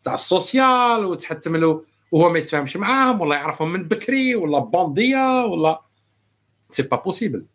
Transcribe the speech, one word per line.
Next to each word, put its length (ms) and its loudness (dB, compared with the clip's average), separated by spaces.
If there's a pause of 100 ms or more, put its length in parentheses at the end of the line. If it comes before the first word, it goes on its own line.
تاع 100 -4
السوسيال 920 2
وتحتم 520 -4
له 280 2 (280)
وهو 180 6
ما 80 0
يتفاهمش 380 -4
معاهم 440 2
ولا 160 2
يعرفهم 360 -4
من 160 -6
بكري 460 0
ولا 240 -2
باندية 880 0
ولا 380 0 (880)
سي 120 -2
با 140 -2
بوسيبل. 580 -6